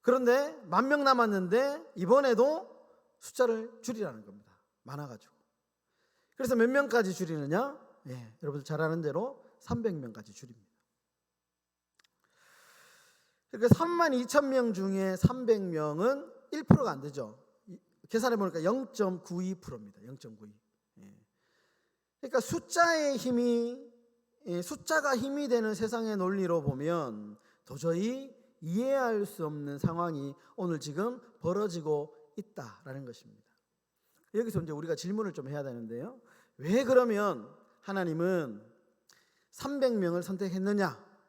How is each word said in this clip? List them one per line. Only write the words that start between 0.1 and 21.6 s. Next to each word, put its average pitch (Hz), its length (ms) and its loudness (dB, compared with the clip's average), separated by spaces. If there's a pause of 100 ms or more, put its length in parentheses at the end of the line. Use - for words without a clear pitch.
만 196 220 2
명 285 160 2
남았는데 247 920 2
이번에도 254 720 4 (500)
숫자를 226 640 -2
줄이라는 170 420 -6
겁니다. 101 240 -20 (360)
많아가지고. 135 500 -14 (1000)
그래서 254 200 0
몇 233 140 6
명까지 233 420 2
줄이느냐? 165 680 -2 (300)
예, 120 340 -14
여러분들 143 220 -8
잘 156 160 -6
아는 160 220 0
대로 180 420 -6 (140)
삼백 226 380 -4
명까지 113 360 -14
줄입니다. 113 340 -20 (2750)
그러니까 226 240 8
삼만 339 400 4
이천 269 340 2
명 254 240 2
중에 190 440 0
삼백 233 460 2
명은 175 680 -2 (220)
일 294 120 -6
프로가 233 260 6
안 139 100 -6
되죠. 131 380 -10 (280)
이, 180 120 -18 (300)
계산해 226 280 2
보니까 175 280 0
영점구이 185 920 -2
프로입니다. 107 480 -16
영점구이. 110 480 -18 (480)
예. 196 160 -20 (1040)